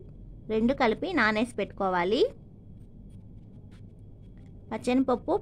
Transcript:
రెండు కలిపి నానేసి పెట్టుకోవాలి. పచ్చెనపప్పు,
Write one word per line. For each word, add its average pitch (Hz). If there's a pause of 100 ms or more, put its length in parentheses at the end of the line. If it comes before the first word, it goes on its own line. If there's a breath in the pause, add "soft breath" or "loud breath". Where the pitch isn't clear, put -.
(520)
రెండు 226
కలిపి 254 (120)
నానేసి 214
పెట్టుకోవాలి. 190 (2500)
పచ్చెనపప్పు, 247